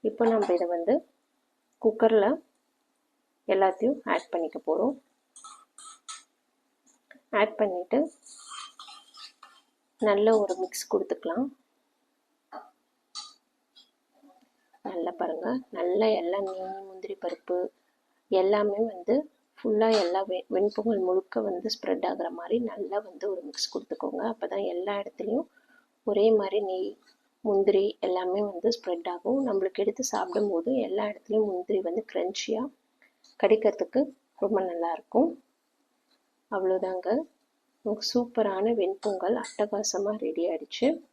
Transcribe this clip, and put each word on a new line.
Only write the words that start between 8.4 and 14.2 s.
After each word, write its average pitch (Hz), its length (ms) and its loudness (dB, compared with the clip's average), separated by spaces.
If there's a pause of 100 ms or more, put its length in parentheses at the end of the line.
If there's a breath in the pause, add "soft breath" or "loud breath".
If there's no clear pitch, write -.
நல்ல 202 180 6 (140)
ஒரு 196 200 0
மிக்ஸ் - 300 -8
கொடுத்துக்கலாம். 214 560 -2 (3500)